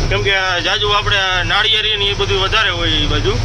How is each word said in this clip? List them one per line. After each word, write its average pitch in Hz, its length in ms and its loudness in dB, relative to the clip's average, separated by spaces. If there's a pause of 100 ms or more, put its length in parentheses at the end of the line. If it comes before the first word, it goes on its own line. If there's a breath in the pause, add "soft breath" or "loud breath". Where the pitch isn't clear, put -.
કેમ 196 140 0
કે 196 120 0 (320)
જાજુ 208 220 0
આપણે 208 320 0 (240)
નાળિયેરી 214 520 0
ને 202 140 -2
ઈ 196 80 -4
બધું 196 240 0
વધારે 202 280 0
હોય 170 200 -2
ઈ 151 220 0
બાજુ. 196 220 0 (100)